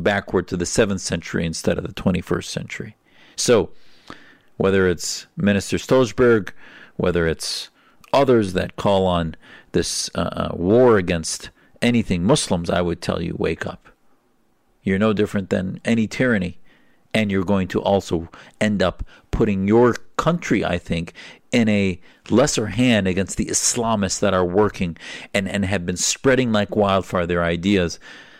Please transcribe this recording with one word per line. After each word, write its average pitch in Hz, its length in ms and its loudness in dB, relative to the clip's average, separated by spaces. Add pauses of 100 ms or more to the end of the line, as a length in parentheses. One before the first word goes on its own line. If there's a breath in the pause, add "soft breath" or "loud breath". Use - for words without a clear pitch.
backward 101 460 -2
to 92 80 -4
the 87 100 -2
seventh 101 340 0
century 85 460 -6
instead 87 320 -4
of - 80 -8
the - 60 -16
twenty-first - 580 -4
century. - 440 -12 (400 soft breath)
So 110 360 2 (840 loud breath)
whether 98 300 2
it's - 380 -4 (100)
Minister 98 420 0
Stolzberg, 120 760 2 (460 loud breath)
whether 85 280 0
it's - 460 -6 (420 soft breath)
others 120 400 4
that 87 220 -4
call 95 320 2
on 85 280 0 (380 loud breath)
this, - 420 -2
uh, - 360 -4
uh, - 40 -8
war 113 420 6
against 87 520 -4 (320 soft breath)
anything 110 420 2
Muslims, 92 460 0
I 90 120 0
would 85 200 -2
tell 87 200 -4
you, 85 160 -4
wake 82 300 -2
up. - 200 -12 (960)
You're 95 160 0
no 107 160 2
different 98 360 -2
than 95 360 -2
any 113 220 0
tyranny. 117 500 -2 (560 soft breath)
And 107 180 0
you're 95 120 0
going 95 260 0
to - 120 -2
also 90 480 0 (320 loud breath)
end 107 200 2
up 90 220 0 (280 soft breath)
putting 101 360 0
your 117 260 6 (240)
country, 151 460 0
I 87 140 -2
think, 85 360 -6 (380 loud breath)
in 117 160 4
a 98 320 2 (300 soft breath)
lesser 120 380 2
hand 107 400 2
against 92 300 -2
the 110 80 -2
Islamists 113 720 -2
that 98 140 2
are 90 120 2
working 92 520 0 (360 loud breath)
and, 98 140 0
and 101 180 -2
have 92 200 -2
been 90 120 -4
spreading 127 540 0
like 104 240 0
wildfire 98 500 2
their 87 180 0
ideas 87 560 0 (400 loud breath)